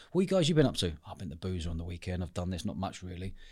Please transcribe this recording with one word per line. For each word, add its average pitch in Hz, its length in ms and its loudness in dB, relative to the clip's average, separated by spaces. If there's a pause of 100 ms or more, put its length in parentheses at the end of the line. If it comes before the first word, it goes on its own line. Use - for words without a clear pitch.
(120)
"What 175 80 4
you 190 80 4
guys 185 200 4
you 175 60 4
been 147 120 8
up 110 100 0
to?" 87 160 2 (120)
"Oh, - 60 -12
I've - 80 -12
been 92 120 -8
to 82 60 -8
boozer 87 340 -2
on 82 80 -2
the 82 60 -4
weekend. 87 380 -4
I've 82 120 -6
done 90 160 -2
this, 87 140 -2
not 76 120 -4
much 90 260 -4
really." 90 320 -6 (180)